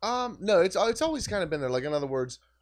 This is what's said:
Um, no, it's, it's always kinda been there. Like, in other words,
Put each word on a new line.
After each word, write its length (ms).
Um, 380
no, 200
it's, 180
it's 240
always 240
kinda 200
been 140
there. 100
Like, 140
in 80
other 140
words, 320